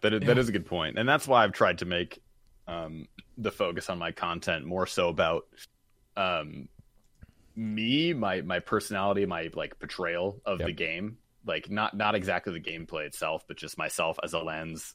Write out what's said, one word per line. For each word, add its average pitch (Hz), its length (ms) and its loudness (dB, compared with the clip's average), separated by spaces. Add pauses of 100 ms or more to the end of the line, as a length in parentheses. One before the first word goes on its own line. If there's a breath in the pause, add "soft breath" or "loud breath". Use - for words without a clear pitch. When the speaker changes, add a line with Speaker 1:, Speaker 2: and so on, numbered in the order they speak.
Speaker 1:
that 107 120 4
is, 107 100 4
Speaker 2:
Yeah. 95 60 2
Speaker 1:
that 120 100 8
is 123 100 4
a 110 40 0
good 92 140 -2
point. 80 320 -2
And 117 100 2
that's 147 200 4
why 123 160 8
I've 98 80 4
tried 92 260 4
to - 80 -6
make, 87 360 -2 (440)
um, 80 400 -8 (320)
the 107 140 -2
focus 90 360 -2
on 90 100 -2
my 85 140 -4
content 85 540 -2
more 90 200 0
so 90 220 2
about, 82 380 2 (720)
um, 78 520 -2 (880)
me, 113 560 2
my, 98 300 0
my 90 160 -2
personality, 101 680 2
my, 82 280 -2
like, 76 240 -6
portrayal 90 680 -2
of 95 160 -2
Speaker 2:
Yep. 85 60 0
Speaker 1:
the 87 60 0
game. 87 460 -4 (280)
Like, 80 240 -4
not, 104 260 -2
not 107 180 2
exactly 92 380 0
the 82 80 -6
gameplay 80 460 -8
itself, 78 420 -4
but - 80 -12
just - 220 -10
myself 80 440 0
as 82 120 -2
a 85 60 0
lens 80 540 -6